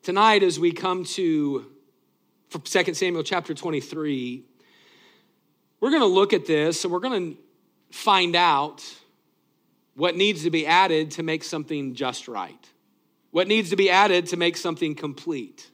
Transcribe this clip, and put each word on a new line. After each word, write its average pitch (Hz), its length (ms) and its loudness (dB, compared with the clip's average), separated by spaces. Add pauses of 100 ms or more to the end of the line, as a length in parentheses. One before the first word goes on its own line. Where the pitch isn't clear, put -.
Tonight, 202 400 4
as 170 160 2
we 170 140 2
come 185 320 -4
to 151 600 -2 (960)
Second 180 300 0
Samuel 170 300 -2
chapter 170 300 -4
twenty-three, 143 920 -6 (1400)
we're 247 100 2
gonna 285 160 4
look 190 260 4
at 196 140 0
this 160 380 0
and 175 80 -2
we're 180 80 -2
gonna 190 340 -4 (560)
find 180 460 2
out 151 480 2 (1080)
what 165 200 0
needs 180 300 0
to 165 60 0
be 160 140 -2
added 160 480 2
to 165 120 -8
make 156 180 -4
something 143 520 -8
just 127 340 -8
right. 98 420 -12 (600)
What 180 160 0
needs 208 220 0
to 196 60 0
be 190 140 4
added 180 360 4
to 175 100 -4
make 175 200 0
something 160 380 -4
complete. 143 800 -10